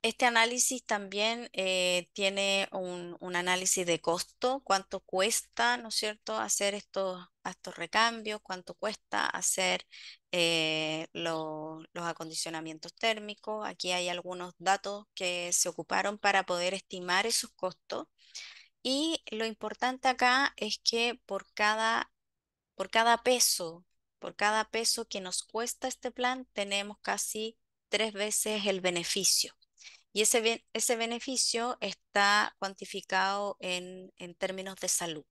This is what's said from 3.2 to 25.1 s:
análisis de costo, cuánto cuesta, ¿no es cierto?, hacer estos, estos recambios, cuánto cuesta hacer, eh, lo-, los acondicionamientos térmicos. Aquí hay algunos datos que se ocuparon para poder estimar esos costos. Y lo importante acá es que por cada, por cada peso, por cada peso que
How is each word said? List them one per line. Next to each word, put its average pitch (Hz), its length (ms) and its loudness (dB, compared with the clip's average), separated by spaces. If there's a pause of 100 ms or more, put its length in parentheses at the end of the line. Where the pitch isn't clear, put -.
análisis 180 500 2
de 170 140 2
costo, 247 640 -2
cuánto 190 380 0
cuesta, 233 760 0
¿no 226 120 -10
es 214 60 -6
cierto?, 220 420 -4
hacer 202 360 0
estos, 190 540 -4 (160)
estos 185 320 -10
recambios, 214 640 2
cuánto 180 340 -10
cuesta - 520 -2
hacer, 185 580 0 (460)
eh, 160 840 2
lo-, 160 680 -6 (120)
los 170 120 -8
acondicionamientos 160 920 -8
térmicos. 214 720 -4
Aquí 180 240 -6
hay 180 160 0
algunos 180 500 -8
datos 196 560 0
que 180 380 -2
se - 160 2
ocuparon 196 500 -2
para 196 280 4
poder 180 280 0
estimar 190 540 -2
esos - 240 -2
costos. - 560 -8 (760)
Y 294 480 -2
lo 220 140 -4
importante 240 640 -2
acá 254 500 4
es 214 260 -4
que 233 420 0
por 196 280 -6
cada, 220 580 2 (640)
por 190 140 -6
cada 233 340 6
peso, 180 640 2 (340)
por 175 160 -10
cada 214 360 2
peso 233 360 0
que 196 140 -8